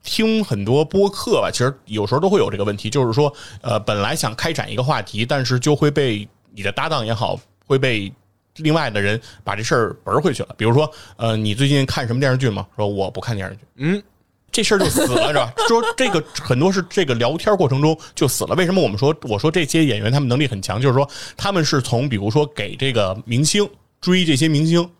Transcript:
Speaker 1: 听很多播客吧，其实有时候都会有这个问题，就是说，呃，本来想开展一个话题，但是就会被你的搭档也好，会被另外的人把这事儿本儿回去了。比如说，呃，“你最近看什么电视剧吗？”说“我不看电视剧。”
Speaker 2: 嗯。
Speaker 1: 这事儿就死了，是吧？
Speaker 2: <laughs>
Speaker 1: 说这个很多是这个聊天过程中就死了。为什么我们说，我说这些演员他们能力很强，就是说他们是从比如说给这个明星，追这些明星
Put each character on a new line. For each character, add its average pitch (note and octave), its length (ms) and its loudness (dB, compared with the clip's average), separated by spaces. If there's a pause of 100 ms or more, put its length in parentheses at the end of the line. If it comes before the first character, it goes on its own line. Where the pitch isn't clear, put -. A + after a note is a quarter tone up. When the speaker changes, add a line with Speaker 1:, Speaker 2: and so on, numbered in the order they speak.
Speaker 1:
听 A3 400 0
很 G2+ 200 -4
多 C3+ 220 2
播 G3 240 2
客 G3 320 0
吧， F2+ 100 -2
其 - 60 -8
实 B2+ 160 0 (100)
有 G#2 240 -4
时 - 60 -2
候 D3 80 0
都 F#3+ 80 2
会 F#3+ 100 4
有 G2+ 100 2
这 G2+ 80 -6
个 G2+ 60 -2
问 G#2 140 -2
题， A2 120 -6
就 C3 160 0
是 A#2 60 0
说， C#3+ 200 2 (300)
呃， - 200 -2
本 G#2 200 -2
来 A2+ 140 0
想 A2 200 -4
开 E3 180 -4
展 G#2 180 -6
一 G2+ 40 -8
个 B2 60 -2
话 B2+ 200 0
题， G#2+ 240 -4
但 C3 200 -2
是 B2 140 0
就 D3 160 2
会 D3 160 2
被 A#2+ 340 -2 (300)
你 G2+ 80 -12
的 G2 80 -2
搭 C#3 160 -4
档 C#3 180 -2
也 A2+ 80 -2
好， G#2+ 240 -2 (280)
会 C#3 120 2
被 A2+ 340 -2 (440)
另 D#3 180 0
外 D3+ 160 0
的 G#2 120 -2
人 G#2 180 0 (240)
把 G2 100 -4
这 G#2 80 -6
事 C#3 140 0
儿 A2+ 200 0 (100)
本 G2 100 -2
儿 D3 60 4
回 D#3 120 0
去 - 100 -6
了。 - 140 -8
比 A2 60 -4
如 A#2 100 4
说， D3+ 160 4 (280)
呃 A2+ 200 0
，“你 G#2+ 160 0
最 C3+ 140 0
近 C#3 180 2
看 C3 220 -4
什 A#2 60 -2
么 B2+ 80 0
电 C3+ 100 2
视 B2+ 60 2
剧 B2+ 120 0
吗？” G2 160 -4 (120)
说 G#2 100 0
“我 G2 240 -2
不 - 80 -8
看 A2+ 160 -6
电 F#2+ 140 -6
视 G2 60 -14
剧。” G#2+ 60 -20 (140)
Speaker 2:
嗯。 F3 260 -2 (520)
Speaker 1:
这 - 80 0
事 G#3 140 2
儿 G3 40 2
就 - 80 2
死 - 200 2
了， - 220 2
是 - 40 -2
吧？ - 160 0 (100)
Speaker 2:
<laughs> A4 60 2
Speaker 1:
说 A#4 160 4 (140)
这 B3+ 140 0
个 E3+ 120 0 (220)
很 B2+ 160 0
多 F3 100 4
是 F#3 200 0
这 F3+ 160 0
个 B2+ 100 0
聊 A#2+ 220 0
天 G#3 180 2
过 F3 140 2
程 C3+ 120 2
中 D#3 160 4 (160)
就 D3 140 2
死 - 160 -2
了。 A#2 120 -2
为 F3+ 100 2
什 F3 80 0
么 F#3 100 4
我 B2 60 2
们 G2 80 -4
说， D3 240 2
我 G#2 180 -4
说 D3+ 100 2
这 E3 140 0
些 D#3 220 2
演 A2+ 120 0
员 G#2+ 140 0
他 C#3 80 4
们 C#3 80 0
能 A#2+ 100 2
力 D3 80 2
很 G#2 160 -6
强， F#2 200 -4
就 C#3 80 2
是 B2 40 2
说 C3+ 160 2 (280)
他 G3+ 160 -2
们 G#3+ 100 2
是 D3 180 0
从 B2+ 280 -2
比 A2+ 80 -2
如 G2+ 120 -2
说 D3 180 2
给 G#2 280 -8
这 C3+ 160 -2
个 G2+ 320 0
明 A#2+ 220 0
星， G3+ 200 2 (360)
追 F3+ 240 2
这 D#3 100 2
些 D#3 140 2
明 D3+ 180 2
星 E3+ 180 4 (140)